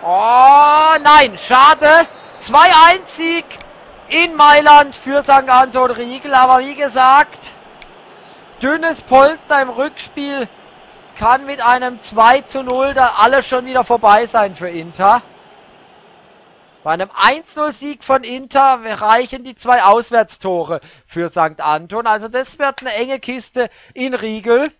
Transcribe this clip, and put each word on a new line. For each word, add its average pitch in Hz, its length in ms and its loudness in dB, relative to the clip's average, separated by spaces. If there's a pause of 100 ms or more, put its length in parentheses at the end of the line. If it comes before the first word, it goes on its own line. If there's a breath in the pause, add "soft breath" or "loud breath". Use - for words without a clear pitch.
Oh, 277 1000 4
nein, 285 340 4
schade. 302 680 4 (320)
Zwei 302 300 2 (180)
eins 359 280 -2
Sieg 330 300 -8 (640)
in 330 260 -2
Mailand 294 600 4
für 277 280 -6
Sankt 269 280 2
Anton 254 400 0
Riegel. 247 420 -10
Aber 254 260 4
wie 277 160 -8
gesagt, 262 760 0 (1080 loud breath)
dünnes 311 420 -6
Polster 277 580 0
im 262 80 -6
Rückspiel 277 800 -10 (680)
kann 254 320 -2
mit 269 140 -12
einem 247 380 -2
zwei 233 420 2
zu 269 200 -12
null 262 320 -4
da 254 240 0
alles 247 300 0
schon 254 180 -6
wieder 254 180 -4
vorbei 220 440 0
sein 208 260 -4
für 175 160 -12
Inter. 175 540 -2 (1600)
Bei 151 80 -6
einem 185 240 -6
eins 262 400 -6
null 302 180 -6
Sieg 285 300 -16
von 262 200 -4
Inter 262 580 -2 (200)
reichen 240 420 -2
die 247 120 -20
zwei 240 280 -2
Auswärtstore 190 960 -2 (280 soft breath)
für 170 220 -8
Sankt 160 300 -4
Anton. 165 460 -6
Also 214 220 -4
das 247 320 -10
wird 277 220 -6
eine 254 120 -10
enge 247 260 -8
Kiste 247 520 -10 (240 soft breath)
in 254 180 -8
Riegel. 220 680 -4